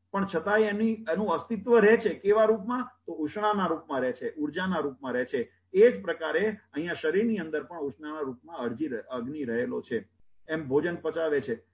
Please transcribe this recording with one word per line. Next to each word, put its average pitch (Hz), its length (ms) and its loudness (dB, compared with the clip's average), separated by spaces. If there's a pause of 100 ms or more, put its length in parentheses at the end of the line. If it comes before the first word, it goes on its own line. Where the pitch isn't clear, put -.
(120)
પણ 190 240 0
છતાંય 208 280 2
એની, 214 480 0
એનું 190 220 0
અસ્તિત્વ 233 440 2
રહે 214 200 8
છે. 208 120 -2
કેવા 208 340 4
રૂપમાં? 226 460 0 (180)
તો 175 60 -8
ઉષ્ણાના 196 520 0
રૂપમાં 151 360 -2
રહે 127 100 0
છે, - 240 -8
ઉર્જાના 156 420 -2
રૂપમાં 135 360 -4
રહે 123 120 -2
છે. 120 260 -4 (220)
એ 220 180 8
જ 190 100 -6
પ્રકારે 165 560 -2 (160)
અહીંયા 165 200 -4
શરીરની 202 440 0
અંદર 156 260 -6
પણ 170 160 -14
ઉષ્ણાના 151 400 -8
રૂપમાં 131 380 -10
અરજી 120 300 -4
રહે-, 113 140 -6
અગ્નિ 131 420 -8
રહેલો 123 380 -2
છે. 113 280 -6 (400)
એમ 160 180 -4
ભોજન 156 280 2
પચાવે 156 460 -2
છે 113 220 -6 (100)